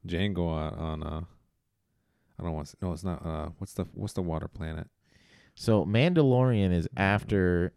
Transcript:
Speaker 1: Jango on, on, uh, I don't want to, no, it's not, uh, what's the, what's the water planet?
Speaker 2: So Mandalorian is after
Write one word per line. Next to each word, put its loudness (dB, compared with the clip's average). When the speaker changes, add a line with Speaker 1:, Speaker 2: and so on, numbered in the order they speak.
Speaker 1:
Jango -2
on, -4
on, -6
uh, -6
I -8
don't -4
want -6
to, -20
no, -4
it's -10
not, -6
uh, -6
what's -12
the, -4
what's -6
the -4
water -4
planet? -8
Speaker 2:
So 4
Mandalorian 4
is 2
after 2